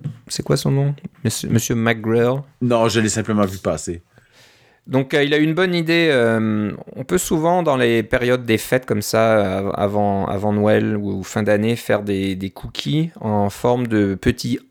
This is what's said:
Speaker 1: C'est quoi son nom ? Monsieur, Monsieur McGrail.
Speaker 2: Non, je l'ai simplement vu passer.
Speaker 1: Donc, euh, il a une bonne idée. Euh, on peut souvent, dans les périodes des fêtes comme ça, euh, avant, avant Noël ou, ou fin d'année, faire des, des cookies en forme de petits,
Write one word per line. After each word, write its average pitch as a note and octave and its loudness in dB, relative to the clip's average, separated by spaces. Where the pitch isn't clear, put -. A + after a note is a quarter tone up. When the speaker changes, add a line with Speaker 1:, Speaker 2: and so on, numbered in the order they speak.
Speaker 1:
C'est - -8
quoi C#3+ 0
son C#3 -2
nom ? C#3 0
Monsieur, - -4
Monsieur A2+ 0
McGrail. A#2 0
Speaker 2:
Non, A#2 4
je G#2+ 0
l'ai A2 2
simplement G#2 0
vu F#2+ -4
passer. E2+ -6
Speaker 1:
Donc, - -2
euh, D3 4
il C#3+ 0
a D3+ 4
une D#3 2
bonne F3+ 0
idée. E3 2
Euh, A2 2
on C3 -8
peut - 0
souvent, F3 0
dans D3+ 0
les A#2 2
périodes B2 0
des A2+ 2
fêtes - -2
comme G#2+ -2
ça, A2+ 2
euh, G2 0
avant, G2+ 0
avant G#2 -2
Noël G#2+ 2
ou, G#2 -4
ou F#2+ -6
fin G#2+ -4
d'année, G#2+ 2
faire G#2+ -2
des, G2 -2
des F#2+ -6
cookies D3 -4
en G#2 0
forme B2 0
de G#2 2
petits, A#2+ -2